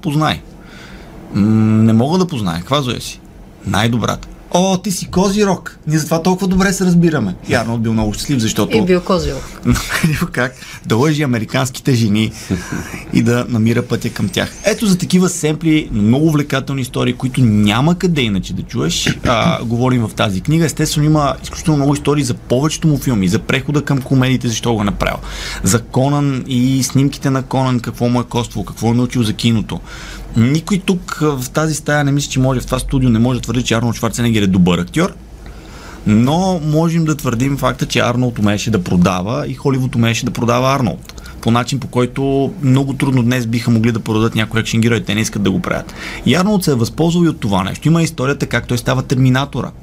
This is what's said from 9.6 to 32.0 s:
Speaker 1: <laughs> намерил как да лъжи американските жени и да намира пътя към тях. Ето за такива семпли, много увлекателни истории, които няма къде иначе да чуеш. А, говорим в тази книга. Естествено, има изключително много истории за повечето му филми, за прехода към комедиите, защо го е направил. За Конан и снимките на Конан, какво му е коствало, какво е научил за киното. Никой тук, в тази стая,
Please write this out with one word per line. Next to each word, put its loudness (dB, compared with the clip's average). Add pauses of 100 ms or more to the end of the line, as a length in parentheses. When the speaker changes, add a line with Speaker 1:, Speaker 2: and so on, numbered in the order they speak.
Speaker 1:
<laughs> -6
намерил 0
как -2 (320)
да 0
лъжи 2
американските 0
жени 2 (840)
и 4
да 2
намира 2
пътя -4
към -4
тях. -2 (140)
Ето 0
за 4
такива 2
семпли, 0
много 4
увлекателни 0
истории, -2
които -2
няма 4
къде 0
иначе -2
да -6
чуеш. -2 (100)
А, 2
говорим 0
в -8
тази 0
книга. 2
Естествено, 0
има 2
изключително -2
много 4
истории 0
за -2
повечето 0
му 4
филми, 0
за 2
прехода -2
към 0
комедиите, 2
защо -2
го 0
е 0
направил. -2 (460)
За 2
Конан 0
и 2
снимките 0
на 0
Конан, 0
какво -2
му 2
е -2
коствало, -4
какво -2
е 2
научил 0
за -2
киното. 0 (580)
Никой 2
тук, -2
в 0 (100)
тази 0
стая, 0